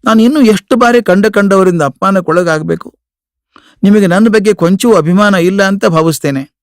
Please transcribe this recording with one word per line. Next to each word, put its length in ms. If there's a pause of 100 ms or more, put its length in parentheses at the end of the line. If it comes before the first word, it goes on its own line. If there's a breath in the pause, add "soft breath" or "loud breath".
ನಾನು 180
ಇನ್ನೂ 180
ಎಷ್ಟು 360
ಬಾರಿ 260
ಕಂಡ 240
ಕಂಡವರಿಂದ 560
ಅಪಮಾನಕ್ಕೊಳಗಾಗಬೇಕು? 1160 (840 soft breath)
ನಿಮಗೆ 240
ನನ್ನ 220
ಬಗ್ಗೆ 260
ಕೊಂಚವೂ 400
ಅಭಿಮಾನ 400
ಇಲ್ಲ 280
ಅಂತ 220
ಭಾವಿಸ್ತೇನೆ. 800